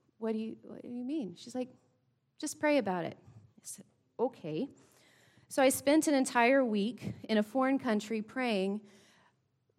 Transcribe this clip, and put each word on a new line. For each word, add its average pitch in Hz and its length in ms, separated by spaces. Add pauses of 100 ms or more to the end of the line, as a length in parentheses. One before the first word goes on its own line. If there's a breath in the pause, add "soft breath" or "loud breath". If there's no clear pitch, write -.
(180)
"What 226 140
do 220 60
you, 220 240
what - 200
do - 60
you 247 160
mean?" 254 320
She's - 180
like, 254 140 (720)
"Just - 200
pray 294 200
about 185 260
it." - 140
I - 440
said, - 220 (340)
"Okay." 214 500 (800 soft breath)
So - 140
I 262 60
spent 294 400
an 294 60
entire 262 500
week 214 480 (160)
in 220 80
a 208 60
foreign 262 360
country 214 440
praying, 208 580 (1000 soft breath)